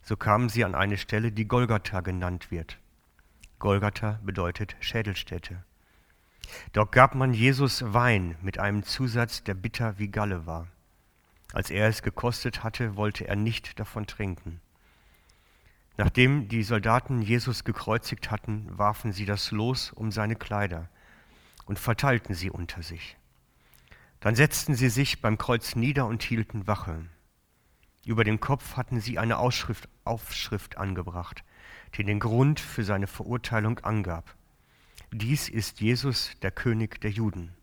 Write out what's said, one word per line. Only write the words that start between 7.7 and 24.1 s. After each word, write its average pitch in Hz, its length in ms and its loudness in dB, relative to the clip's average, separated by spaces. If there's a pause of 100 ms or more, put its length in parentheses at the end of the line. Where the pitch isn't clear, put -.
Wein 101 500 4
mit 95 160 -4
einem 101 240 0
Zusatz, 120 600 -2
der 101 100 -2
bitter 107 440 -4
wie 104 100 -2
Galle 98 360 -2
war. 82 220 -8 (840)
Als - 180 -2
er 104 160 2
es 110 160 2
gekostet - 640 -2
hatte, 110 320 -4
wollte 104 320 -2
er 101 80 0
nicht 110 420 -2
davon 107 280 -6
trinken. 87 540 -6 (1400)
Nachdem 123 520 6
die 113 160 0
Soldaten 113 580 2
Jesus 117 400 0
gekreuzigt - 680 -2
hatten, 107 360 -4 (100)
warfen 104 360 0
sie 98 140 -4
das 101 260 -2
Los 117 400 -2
um 110 180 -4
seine 107 240 0
Kleider 92 540 -2 (800)
und 98 120 -4
verteilten 120 560 0
sie 87 160 -4
unter 85 320 -8
sich. - 340 -12 (1000)